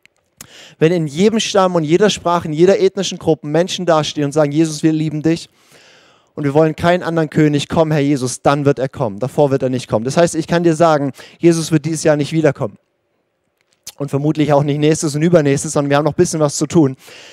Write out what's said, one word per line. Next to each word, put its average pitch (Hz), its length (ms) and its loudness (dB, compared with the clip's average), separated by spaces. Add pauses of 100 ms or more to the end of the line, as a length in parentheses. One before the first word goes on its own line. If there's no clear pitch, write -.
(800)
wenn 160 140 2
in 165 140 0
jedem 202 340 0
Stamm 185 340 0
und 165 100 0
jeder 170 240 2
Sprache, 175 400 -2
in 151 60 -4
jeder 180 260 4
ethnischen 190 380 -2
Gruppe 156 280 -2
Menschen 175 380 -2
dastehen 151 400 0
und 143 80 -4
sagen, 147 180 2
„Jesus, 156 320 -2
wir 160 100 2
lieben 156 280 -4
dich 160 300 -2 (840)
und 156 100 -8
wir 139 100 -2
wollen 156 200 4
keinen 175 280 0
anderen 160 260 -2
König. 151 400 0
Komm, 160 220 0
Herr 156 100 0
Jesus“, 139 400 -2
dann 143 240 0
wird 139 140 2
er 127 100 -4
kommen. 104 300 -6
Davor 131 320 0
wird 135 120 0
er 131 60 -2
nicht 127 200 -6
kommen. 117 180 -2
Das 135 100 -4
heißt, 170 200 2
ich 160 100 -4
kann 170 160 -2
dir 165 140 2
sagen, 151 360 2 (260)
Jesus 165 320 2
wird 151 140 0
dieses 160 200 -6
Jahr 151 120 2
nicht 147 160 -4
wiederkommen. 143 460 -2 (1200)
Und 139 100 -8
vermutlich 147 440 0
auch 143 100 4
nicht 147 160 -2
nächstes 151 360 0
und 151 80 -2
übernächstes, 156 500 2
sondern 143 180 -2
wir 143 80 2
haben 151 60 0
noch 147 100 -2
ein - 20 -6
bisschen 170 240 0
was 147 160 0
zu 151 100 -2
tun. 139 300 2 (360)